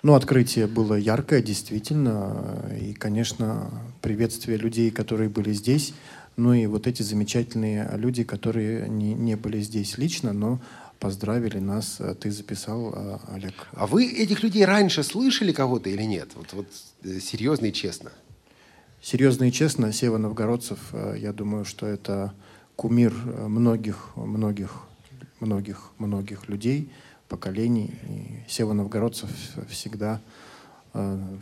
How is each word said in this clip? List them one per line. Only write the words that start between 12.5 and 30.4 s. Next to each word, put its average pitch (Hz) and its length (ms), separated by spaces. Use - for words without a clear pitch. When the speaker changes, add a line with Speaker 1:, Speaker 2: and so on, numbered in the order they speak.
Speaker 1:
э, 101 220
Олег. 98 200
Speaker 2:
А 101 120
вы 202 200
этих 220 360
людей 208 240
раньше 190 380
слышали 220 480
кого-то 123 380
или 101 140
нет? 95 320
Вот, 87 180
вот, 98 140
э, 95 160
серьезно 113 480
и 92 60
честно. - 380
Speaker 1:
Серьезно 127 420
и 123 60
честно, 127 400
Сева 113 260
Новгородцев, 110 640
э, 104 260
я 104 140
думаю, 104 320
что - 200
это 98 480
кумир, 120 380
э, 117 340
многих, 113 680
многих 107 560
многих, 101 560
многих 101 500
людей, 120 420
поколений. 107 640
И - 420
Сева 107 220
Новгородцев 104 560
всегда, 107 520